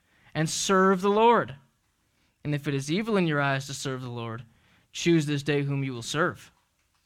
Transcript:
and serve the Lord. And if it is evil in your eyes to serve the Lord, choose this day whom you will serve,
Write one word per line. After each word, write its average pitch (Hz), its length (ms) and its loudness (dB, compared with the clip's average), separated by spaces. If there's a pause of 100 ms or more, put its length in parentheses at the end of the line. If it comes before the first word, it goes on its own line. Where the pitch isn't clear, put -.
(340)
and 156 160 -2
serve 190 520 2
the 202 80 2
Lord. 214 460 4 (880)
And 147 100 -2
if 143 100 -8
it 147 80 -2
is 135 160 -4
evil 214 280 0
in 175 100 2
your 147 140 0
eyes 139 260 -2
to 139 60 -12
serve 131 280 -8
the 127 80 -10
Lord, 117 360 -10 (480)
choose 165 320 2
this 143 180 -2
day 143 200 0
whom 139 200 -2
you 135 80 -4
will 120 100 -10
serve, 147 480 -4 (560)